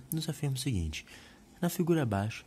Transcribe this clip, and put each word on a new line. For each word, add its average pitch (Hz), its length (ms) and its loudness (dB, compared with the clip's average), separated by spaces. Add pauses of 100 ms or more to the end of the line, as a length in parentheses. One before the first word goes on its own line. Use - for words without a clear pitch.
nos 160 200 -2
afirma 143 260 -2
o 127 40 -4
seguinte. 87 460 -2 (560)
Na 175 60 2
figura 170 360 2
abaixo 104 440 0